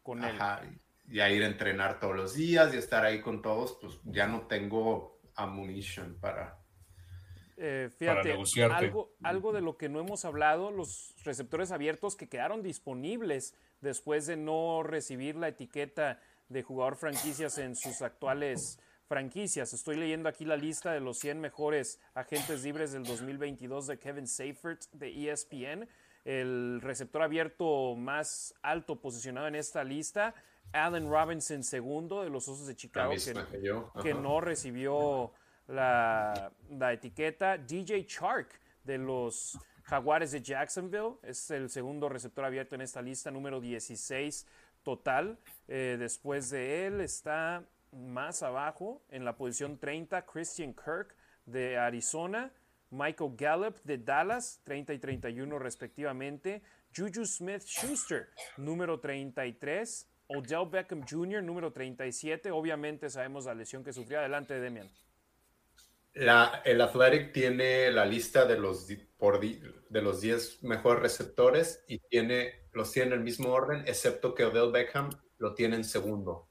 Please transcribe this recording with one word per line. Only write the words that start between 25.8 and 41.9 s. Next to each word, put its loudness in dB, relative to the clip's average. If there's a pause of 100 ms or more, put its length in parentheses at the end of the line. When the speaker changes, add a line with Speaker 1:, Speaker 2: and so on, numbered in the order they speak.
Speaker 1:
El -2
receptor -4
abierto 2
más -4
alto -2
posicionado -6
en -4
esta -2
lista, -2 (380)
Allen 2
Robinson 2
segundo -4
de -4
los -4
Osos -10
de -8
Chicago, -2
Speaker 2:
La 0
misma -4
Speaker 1:
que, -10
Speaker 2:
que -4
yo. -2 (100)
Speaker 1:
que 2
Speaker 2:
Ajá. -2
Speaker 1:
no 2
recibió 0 (340)
la, 2 (180)
la 0
etiqueta. -2
D -6
J -2
Chark -4 (240)
de -4
los -4 (240)
Jaguares 2
de -4
Jacksonville -4
es -8
el -4
segundo -4